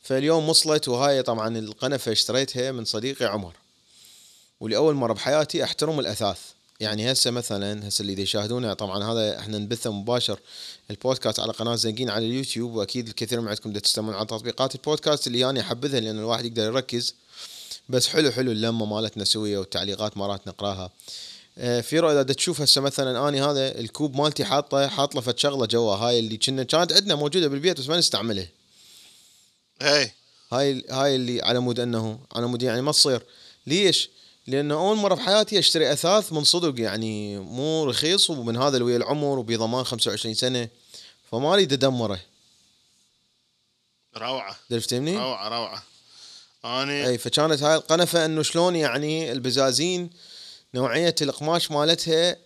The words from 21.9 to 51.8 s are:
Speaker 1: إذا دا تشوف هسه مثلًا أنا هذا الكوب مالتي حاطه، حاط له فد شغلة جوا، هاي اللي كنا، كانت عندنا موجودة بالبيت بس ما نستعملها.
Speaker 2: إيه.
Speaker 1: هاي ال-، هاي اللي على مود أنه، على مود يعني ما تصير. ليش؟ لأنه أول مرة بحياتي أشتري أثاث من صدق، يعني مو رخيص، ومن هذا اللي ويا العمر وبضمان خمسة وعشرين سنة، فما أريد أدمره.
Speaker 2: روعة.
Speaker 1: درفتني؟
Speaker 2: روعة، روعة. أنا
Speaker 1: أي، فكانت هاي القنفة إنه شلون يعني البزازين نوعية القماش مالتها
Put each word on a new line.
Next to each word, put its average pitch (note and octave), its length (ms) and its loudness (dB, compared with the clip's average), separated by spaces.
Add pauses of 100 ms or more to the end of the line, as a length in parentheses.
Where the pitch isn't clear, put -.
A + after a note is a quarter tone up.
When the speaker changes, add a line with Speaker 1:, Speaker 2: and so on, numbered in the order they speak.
Speaker 1:
إذا C#3+ 100 6
دا C3 120 2
تشوف D3 280 -2
هسه C3+ 200 4
مثلًا C3+ 480 0
أنا C#3+ 220 2
هذا C3+ 280 -2
الكوب C3 360 -4
مالتي C#3+ 300 0
حاطه، C#3 420 2
حاط C#3 280 0
له B2+ 60 0
فد A#2 160 -2
شغلة C#3 280 2
جوا، A2 300 2
هاي A#2+ 240 2
اللي A2 180 -2
كنا، C3 260 -2
كانت E3 300 2
عندنا G3 220 4
موجودة D3 320 0
بالبيت D3 320 0
بس C3 80 -6
ما E3 100 0
نستعملها. G#2 500 0 (1300)
Speaker 2:
إيه. C#3+ 340 4 (360)
Speaker 1:
هاي C#3 200 2
ال-، B2+ 200 -6
هاي C3+ 240 2
اللي B2 260 -2
على B2 180 2
مود B2 200 0
أنه، A2+ 400 -2 (120)
على A#2+ 160 -4
مود B2 160 -4
يعني B2 180 0
ما D3 100 0
تصير. C3 300 4 (460)
ليش؟ F3+ 420 2 (380)
لأنه C#3+ 280 0
أول G3 220 2
مرة G3 180 4
بحياتي G#3 440 2
أشتري D#3 340 4
أثاث F#3+ 400 2
من D3+ 100 0
صدق، D3+ 380 2
يعني G#2 580 -4
مو C#3+ 460 -2
رخيص، D3+ 440 2
ومن A#2 280 -2
هذا C3+ 200 2
اللي A#2+ 60 2
ويا A#2+ 140 2
العمر C#3 420 0
وبضمان A2+ 440 0
خمسة A#2 280 -2
وعشرين A2 240 -6
سنة، B2 340 0 (600)
فما C#3+ 220 2
أريد F#3 200 4
أدمره. A#2+ 460 2 (2000)
Speaker 2:
روعة. A2 380 -6 (140)
Speaker 1:
درفتني؟ B2 480 -2
Speaker 2:
روعة، A2 320 -4
روعة. A2+ 340 -6 (840)
أنا C#3 420 0
Speaker 1:
أي، B2 100 2
فكانت D3 460 2
هاي D#3 120 6
القنفة E3 500 4
إنه D#3 160 0
شلون E3+ 340 2
يعني D3+ 560 0
البزازين C3+ 800 2 (640)
نوعية C3 480 2
القماش D#3 500 0
مالتها E3 760 2